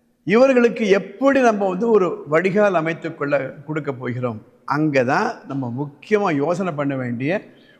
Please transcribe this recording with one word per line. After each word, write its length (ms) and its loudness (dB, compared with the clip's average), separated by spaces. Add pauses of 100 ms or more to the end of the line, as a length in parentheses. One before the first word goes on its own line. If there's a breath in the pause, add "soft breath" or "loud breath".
(240)
இவர்களுக்கு 680 4
எப்படி 520 2
நம்ம 280 2
வந்து 200 -2
ஒரு 380 2
வடிகால் 480 2
அமைத்துக் 420 -4
கொள்ள 360 -2 (120)
கொடுக்க 260 -6
போகிறோம்? 500 -6 (260)
அங்கதான் 640 0 (140)
நம்ம 300 -6
முக்கியமா 580 -2
யோசனை 380 -2
பண்ண 220 -4
வேண்டிய 460 -4 (380 soft breath)